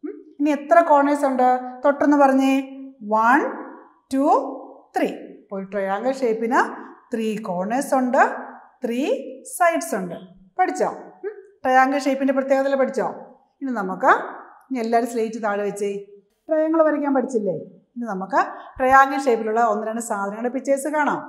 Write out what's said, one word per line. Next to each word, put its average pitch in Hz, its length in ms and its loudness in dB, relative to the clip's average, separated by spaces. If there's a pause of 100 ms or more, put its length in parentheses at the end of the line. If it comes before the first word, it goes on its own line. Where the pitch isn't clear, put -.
ഉം. 381 80 -10 (260)
ഇനി 294 200 2
എത്ര 339 180 2 (140)
കോർണേഴ്സ് 285 380 4
ഉണ്ട്? 254 200 4 (360)
തൊട്ടെന്ന് 285 380 4
പറഞ്ഞേ. 269 300 4 (640)
One, 233 260 4 (720)
two, 269 140 2 (720)
three. 339 120 0 (340)
അപ്പോൾ - 160 -14
ഒരു 190 160 -10
triangle 202 380 -2 (100)
ഷേപ്പിന് 233 380 0 (520)
three 220 140 -4 (220)
കോർണേഴ്സ് 214 520 -4
ഉണ്ട്, 254 220 2 (640)
Three 240 180 -4 (560)
sides 330 400 0
ഉണ്ട്. 180 180 -8 (420)
പഠിച്ചോ? 339 320 0 (360)
ഉം. 427 100 -10 (280)
triangle 262 420 4
ഷേപ്പിൻ്റെ 269 320 0
പ്രത്യേകതകൾ 269 440 2
പഠിച്ചോ? 196 260 -2 (520)
ഇനി 269 120 -6 (100)
നമുക്ക്, 185 300 2 (560)
ഇനി 262 180 -4
എല്ലാവരും 233 280 2
സ്ലേറ്റ് 226 320 -4
താഴെ 202 220 -2
വെച്ചേ. 202 240 -4 (560)
triangle 320 400 2
വരയ്ക്കാൻ 285 300 0
പഠിച്ചില്ലേ? 202 380 -2 (380)
ഇനി 240 200 -10
നമുക്ക് 190 280 0 (380)
triangle 269 480 6
ഷേപ്പിലുള്ള 220 340 2 (100)
ഒന്ന് 214 180 -4
രണ്ട് 226 200 -8
സാധനങ്ങളുടെ 208 480 -4
പിക്ചേഴ്സ് 277 400 -2
കാണാം. 277 300 0